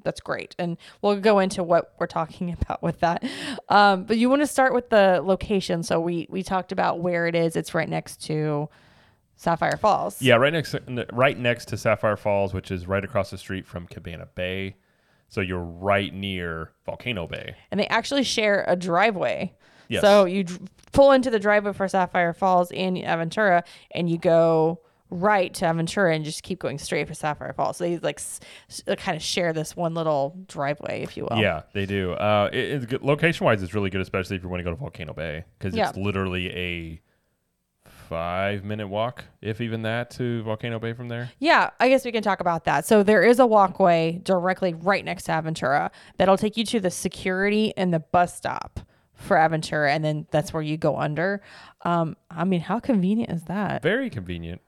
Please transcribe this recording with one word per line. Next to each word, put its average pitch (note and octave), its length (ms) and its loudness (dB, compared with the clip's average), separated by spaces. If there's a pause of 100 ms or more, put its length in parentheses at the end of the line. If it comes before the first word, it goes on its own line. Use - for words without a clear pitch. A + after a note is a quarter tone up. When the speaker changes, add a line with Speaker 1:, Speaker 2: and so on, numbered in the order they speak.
Speaker 1:
that's E3 160 -6
great. - 360 -10
And E3+ 200 -4 (260)
we'll G#3 160 2
go G3+ 220 6
into F#3+ 240 0
what E3+ 340 2
we're F3 80 -2
talking E3+ 460 -6
<laughs> D#3+ 80 -10
about - 200 -4
with - 200 -4
that. E3+ 240 0 (440)
Um, G3 360 6
but A3+ 140 0
you A#3+ 120 4
wanna C#4+ 160 4
start C4 260 2
with A#3+ 180 -2
the F#3+ 340 6
location. F#3 580 0
So E3 160 0
we, E3 320 -4
we F#3 140 -6
talked F#3 260 -4
about F3+ 300 -2
where E3+ 260 0
it E3+ 80 0
is. E3 220 0
It's E3 180 -4
right D#3+ 140 -2
next - 380 -8
to D3+ 420 -2 (640)
Sapphire D#3+ 420 -2
Falls. - 460 0
Speaker 2:
Yeah, B2 140 8
right C#3 160 4
next D#3+ 200 -4
to, C#3+ 140 -6
n-, B2 260 -6
right B2+ 240 2
next A#2+ 340 -2
to A2+ 60 -4
Sapphire G#2+ 400 0
Falls, G2 380 0
which - 160 -8
is F2 160 -6
right G2 160 0
across G2 280 -4
the F#2 80 -12
street - 280 -10
from F2 220 -12
Cabana E2+ 480 -14
Bay. F#2+ 400 -6 (540)
So A2 100 -4
you're F#2 180 -2
right F2+ 560 0
near F2+ 560 -6 (160)
Volcano G2+ 400 -8
Bay. - 300 -12 (160)
Speaker 1:
And F#3+ 80 -2
they - 80 -2
actually C4 340 -2
share G#3 460 0
a F3+ 80 2
driveway. F3 800 -2 (320)
Speaker 2:
Yes. - 140 0
Speaker 1:
So G3+ 240 8
you F#3+ 180 -2
dr-, F3 160 -10 (320)
pull C#4 180 8
into C4 200 4
the A3+ 100 2
driveway G#3 320 2
for G3 160 -2
Sapphire F3+ 440 2
Falls F3+ 380 2
in F#3 240 -2
Aventura, E3+ 680 0 (260)
and F3 180 -2
you E3 100 0
go E3 640 4 (280)
right F#3 440 0
to - 100 -4
Aventura E3 500 2
and D#3 80 -2
just D3+ 200 -8
keep - 160 -8
going C#3 200 -6
straight D3+ 300 -4
for E3 60 -14
Sapphire D3 400 -6
Falls. - 240 -4
So F3 60 -4
they, F3 140 -2
like, D3 200 -4
s-, - 220 -12 (280)
s-, - 180 -14
uh, G3+ 120 0
kinda E3+ 220 -4
share E3+ 340 -2
this D#3 200 -6
one E3 200 -4
little D#3 420 -2 (120)
driveway, C#3+ 540 -6
if - 140 -12
you - 140 -8
will. A2+ 80 -2
Speaker 2:
Yeah, F2 240 0 (100)
they G2 140 -4
do. F#2+ 260 -2
Uh, G#2 400 2
it, G2+ 60 -2
it's B2 280 -4
good. A#2+ 160 -4
Location-wise, D3 600 2
it's F2+ 100 -6
really G2+ 160 -2
good, F#2 140 -2
especially F#2+ 340 -4
if F2 60 -10
you F2+ 80 -10
wanna F2 140 -6
go F2 60 -4
to E2 60 -4
Volcano E2 380 -10
Bay, D#2+ 300 -8 (140)
'cause G2 160 -6
Speaker 1:
Yeah. G#2+ 140 -2
Speaker 2:
it's - 80 -10
literally F#2+ 580 -2
a E2+ 460 -8 (840)
five-minute G2 1000 -6
walk, A2 360 -6 (160)
if G#2+ 200 -6
even A2+ 220 -4
that, A2+ 300 -4
to A#2+ 300 -4
Volcano A2+ 360 -6
Bay A2+ 140 -6
from A#2+ 160 -12
there. A#2+ 300 -8
Speaker 1:
Yeah, C4+ 320 2 (100)
I B3 80 4
guess C4 160 4
we A#3+ 80 -6
can A3+ 100 -2
talk G3 180 -2
about E3+ 240 -2
that. D3+ 220 0
So G#3+ 160 6
there G3+ 200 6
is A#3 160 8
a B3+ 80 8
walkway F3+ 760 4
directly F3+ 520 0
right E3+ 300 0
next - 200 -8
to E3 80 -4
Aventura D#3+ 580 0 (260)
that'll F#3+ 220 6
take G#3 180 -2
you A3+ 100 0
to A3+ 140 0
the F#3 100 0
security G3 840 -2
and F3+ 160 0
the D#3+ 80 0
bus F3 340 2
stop - 460 -10 (340)
for - 220 0
Aventura, D#3 540 2
and D#3 140 0
then D3+ 260 -4
that's D3+ 220 -2
where D#3+ 100 -4
you D3+ 140 -4
go D#3 200 0
under. D#3+ 460 -2 (400)
Um, E3+ 340 0 (140)
I E3 140 -6
mean, F#3 160 2
how F#3+ 180 -4
convenient G#3+ 540 0
is E3+ 120 -6
that? F#3+ 380 -4
Speaker 2:
Very A3+ 280 -2
convenient. F2 580 -8